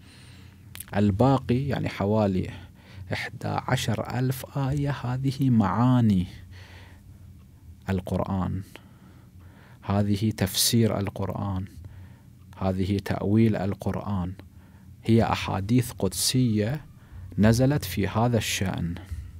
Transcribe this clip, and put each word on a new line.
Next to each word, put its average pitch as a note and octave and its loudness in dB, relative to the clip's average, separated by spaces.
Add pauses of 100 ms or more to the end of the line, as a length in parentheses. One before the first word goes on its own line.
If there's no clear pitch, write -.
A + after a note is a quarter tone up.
(960)
الباقي A#2 4
يعني B2 -2
حوالي G2+ 2 (640)
إحدى - -8
عشر G#2 -2
ألف C3 -4
آية C#3 -2
هذه C3 -2
معاني A2 4 (1600)
القرآن، F#2 -4 (1200)
هذه G2+ 0
تفسير G#2+ 0
القرآن، G2 -4 (960)
هذه F#2+ 0
تأويل G#2 2
القرآن، F#2 -4 (720)
هي A2+ 4
أحاديث G#2+ 0
قدسية A2+ 0 (540)
نزلت B2+ 4
في F#2+ -2
هذا A#2 2
الشأن. F2 -2 (460)